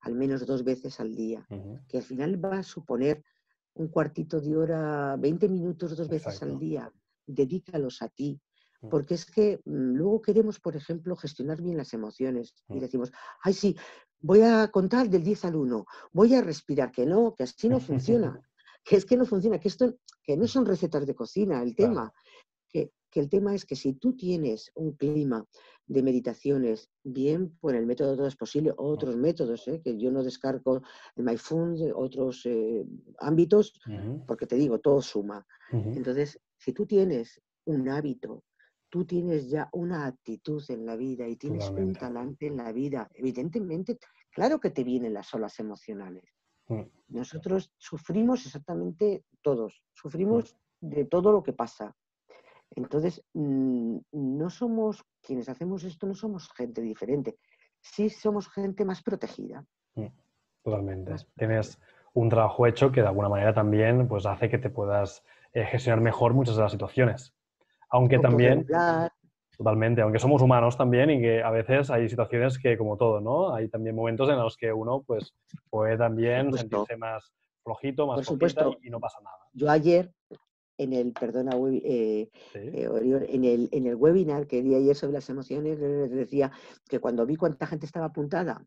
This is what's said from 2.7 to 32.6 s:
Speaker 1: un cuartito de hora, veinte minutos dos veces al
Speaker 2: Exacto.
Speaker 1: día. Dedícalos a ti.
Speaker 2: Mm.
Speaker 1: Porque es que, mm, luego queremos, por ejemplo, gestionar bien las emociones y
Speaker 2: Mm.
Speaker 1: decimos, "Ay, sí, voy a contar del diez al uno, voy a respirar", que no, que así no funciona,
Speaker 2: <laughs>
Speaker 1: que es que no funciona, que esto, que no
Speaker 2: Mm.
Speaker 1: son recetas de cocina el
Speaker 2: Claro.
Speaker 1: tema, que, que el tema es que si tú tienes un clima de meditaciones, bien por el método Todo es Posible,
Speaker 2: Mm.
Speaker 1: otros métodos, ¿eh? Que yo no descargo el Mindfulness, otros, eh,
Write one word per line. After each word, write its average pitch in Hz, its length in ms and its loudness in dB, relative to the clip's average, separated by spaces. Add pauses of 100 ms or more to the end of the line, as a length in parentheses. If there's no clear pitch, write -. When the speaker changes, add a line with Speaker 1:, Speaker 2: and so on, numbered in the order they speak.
Speaker 1:
un 160 140 -8
cuartito 160 520 -4
de 151 180 -2
hora, 151 600 -2
veinte 165 320 2
minutos 175 480 -4
dos 160 120 -6
veces 147 340 -6
al 139 60 -6
Speaker 2:
Exacto. 139 100 -8
Speaker 1:
día. 151 320 -6 (360)
Dedícalos 143 720 -4
a 113 80 -10
ti. 143 300 -8 (420)
Speaker 2:
Mm. 113 60 -16
Speaker 1:
Porque 147 280 0
es 170 100 -10
que, 208 400 2
mm, 131 300 -2
luego 202 260 0
queremos, 214 380 2
por 165 160 -6
ejemplo, 170 400 -8
gestionar 151 460 -8
bien 175 160 -4
las 135 160 -8
emociones 117 600 -6 (180)
y - 60 -6
Speaker 2:
Mm. - 20 -4
Speaker 1:
decimos, 127 320 -4 (320)
"Ay, 190 100 4
sí, 190 220 2 (440)
voy 196 220 8
a 220 280 8
contar 208 400 2
del 180 140 4
diez 190 200 -2
al 170 120 -2
uno, 123 300 -2 (280)
voy 226 220 8
a 247 60 6
respirar", 143 500 -2
que 123 140 0
no, 214 300 2
que - 80 -4
así 131 240 -4
no 254 120 2
funciona, 170 600 0 (240)
Speaker 2:
<laughs> - 200 -20
Speaker 1:
que - 120 4
es 196 100 4
que 247 120 4
no 247 80 4
funciona, 202 340 0
que 202 100 -2
esto, 247 260 0 (280)
que 143 140 0
no 208 80 2
Speaker 2:
Mm. - 20 0
Speaker 1:
son 262 200 2
recetas 151 400 0
de 135 80 -4
cocina 143 480 -2
el 120 120 -4
Speaker 2:
Claro. 226 200 4
Speaker 1:
tema, 113 180 -6 (560)
que, - 220 -4 (180)
que - 120 -2
el 143 80 -2
tema 202 260 0
es 190 100 -6
que - 100 -8
si 139 180 -4
tú 254 220 -2
tienes 165 600 -4
un 156 200 -6
clima 139 500 -2 (420)
de 135 160 0
meditaciones, 123 840 0 (140)
bien 151 560 -2
por 135 160 -2
el 117 120 0
método 135 280 0
Todo 135 120 0
es 135 80 -6
Posible, 147 360 -2
Speaker 2:
Mm. - 60 -6
Speaker 1:
otros 143 400 -4
métodos, 131 500 -2
¿eh? 160 160 -6
Que 117 140 -4
yo 123 140 -2
no 135 120 0
descargo 131 580 -2 (340)
el 123 80 -6
Mindfulness, 160 720 -2
otros, 127 500 -4
eh, 113 400 -2 (340)